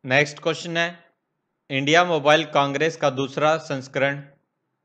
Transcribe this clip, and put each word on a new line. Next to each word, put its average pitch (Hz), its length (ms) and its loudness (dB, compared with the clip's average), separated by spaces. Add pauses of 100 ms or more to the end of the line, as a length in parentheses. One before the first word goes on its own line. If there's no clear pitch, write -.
नेक्स्ट 139 360 0
क्वेश्चन 165 380 -4
है, 175 360 -6 (560)
इंडिया 139 360 2
मोबाइल 156 400 4
कांग्रेस 143 520 0
का 147 140 0
दूसरा 139 480 0
संस्करण 139 640 -6 (640)